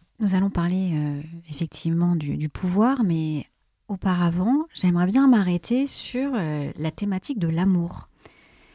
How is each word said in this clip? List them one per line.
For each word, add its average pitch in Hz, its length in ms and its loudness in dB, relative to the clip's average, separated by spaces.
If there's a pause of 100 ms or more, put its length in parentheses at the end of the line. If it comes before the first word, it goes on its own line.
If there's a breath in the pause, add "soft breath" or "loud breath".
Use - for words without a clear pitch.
(200)
nous 202 140 2
allons 190 160 4
parler, 180 460 0
euh, 147 260 -2 (260)
effectivement 165 680 0
du, 143 220 -2
du 151 120 -2
pouvoir, 220 540 0
mais 160 420 0 (420)
auparavant, 185 840 0
j'aimerais 175 320 2
bien 247 220 4
m'arrêter 220 580 2
sur, 277 480 -6
euh, 151 420 -2
la 156 140 -4
thématique 202 480 -4
de 170 120 -2
l'amour, 175 600 0 (640 soft breath)